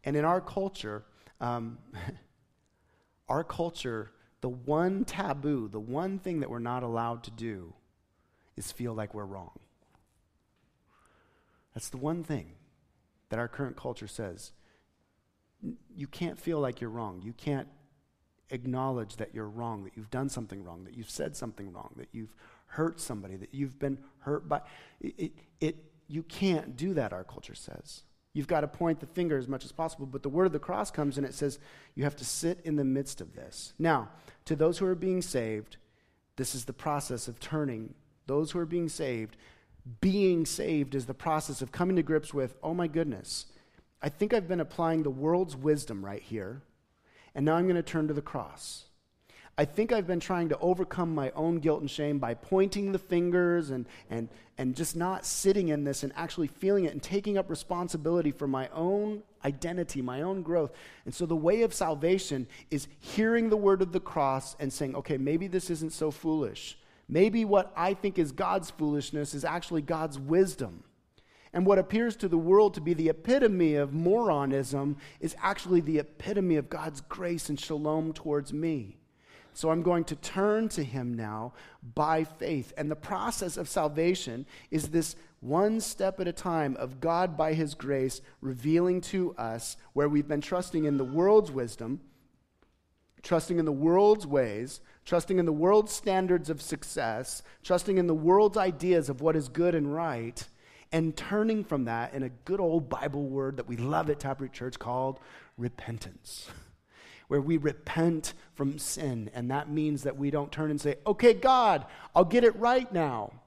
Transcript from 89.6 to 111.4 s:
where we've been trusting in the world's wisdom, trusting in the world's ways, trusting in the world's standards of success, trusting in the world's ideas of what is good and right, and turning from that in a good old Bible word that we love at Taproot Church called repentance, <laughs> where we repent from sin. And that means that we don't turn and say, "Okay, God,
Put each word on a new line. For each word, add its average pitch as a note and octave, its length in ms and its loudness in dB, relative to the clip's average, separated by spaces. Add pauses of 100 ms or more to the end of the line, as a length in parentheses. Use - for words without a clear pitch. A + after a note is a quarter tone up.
where D3 160 4
we've D3 180 4
been D3 140 0
trusting F3+ 420 -2
in C#3+ 140 2
the C3+ 80 2
world's F3 460 6
wisdom, B2 500 -4 (1200)
trusting E3+ 340 0
in E3 60 2
the D#3 80 2
world's F3+ 560 6
ways, B2 540 0 (240)
trusting F3+ 340 2
in E3+ 60 4
the D#3+ 80 2
world's G3+ 400 6
standards F3+ 560 2
of D#3 120 -4
success, B2+ 800 -6 (200)
trusting F3+ 340 4
in F3 100 4
the E3 60 4
world's G3 440 8
ideas E3+ 500 4
of C3 140 -4
what D#3+ 160 4
is C#3 100 0
good E3 260 2
and D3 200 2
right, B2+ 560 -4 (420)
and D#3+ 240 2
turning G#3+ 480 0
from C3+ 220 0
that A#2 280 -2
in C3+ 100 -4
a B2 60 -4
good F3 300 -4
old E3 300 2
Bible C#3+ 340 -2
word C3+ 340 -2
that B2 100 -8
we A#2+ 100 -6
love D3+ 320 0
at D3 100 0
Taproot C3+ 320 -6
Church B2+ 280 -8
called C3 400 -4 (380)
repentance, - 920 -10 (380)
<laughs> - 400 -20
where C#3+ 140 2
we D#3+ 160 2
repent D#3 760 0 (200)
from C#3 240 -2
sin. A#2+ 560 -4
And B2 180 -4
that D3 180 -2
means D3+ 340 0
that C#3 120 -2
we C#3 140 0
don't C#3+ 220 -2
turn D#3 200 -2
and D3 80 0
say, C#3+ 160 0 (100)
"Okay, A3 280 8
God, A3 520 4 (300)